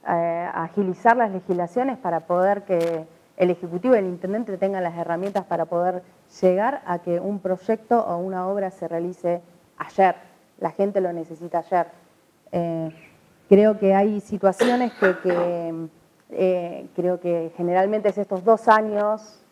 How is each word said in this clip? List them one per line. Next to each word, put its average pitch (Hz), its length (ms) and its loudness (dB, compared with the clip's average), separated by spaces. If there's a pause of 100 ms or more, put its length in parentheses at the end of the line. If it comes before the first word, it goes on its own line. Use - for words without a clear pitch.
eh, - 40 -4 (420)
a 170 120 -4
agilizar 196 520 2
las 226 140 2
legislaciones 190 640 -2
para 170 240 -4
poder 190 440 0
que 165 420 -2 (320)
el 180 120 4
Ejecutivo 175 440 0
y 220 40 4
el 196 80 0
Intendente 190 520 -6
tengan 190 240 -2
las 170 160 -4
herramientas 175 480 -4
para 165 180 -2
poder 180 380 -2 (400)
llegar 202 420 2
a 175 140 -4
que 175 220 -2
un 202 180 -4
proyecto 220 640 -2
o 175 140 -4
una 185 280 -6
obra 196 240 -4
se 180 160 -10
realice 175 540 -4 (380)
ayer. 185 380 2 (420)
La 180 140 -4
gente 202 280 0
lo 180 140 -2
necesita 165 460 -8
ayer. 175 260 0 (680)
Eh, 165 380 -4 (580)
creo 208 300 8
que 190 160 4
hay 208 260 2
situaciones 233 760 0
que, 185 260 2
que, 170 680 -2 (440)
eh, 180 640 -2
creo 180 260 -2
que 170 360 -2
generalmente 196 540 2
es 190 80 -6
estos 190 260 -6
dos 220 240 4
años 214 840 0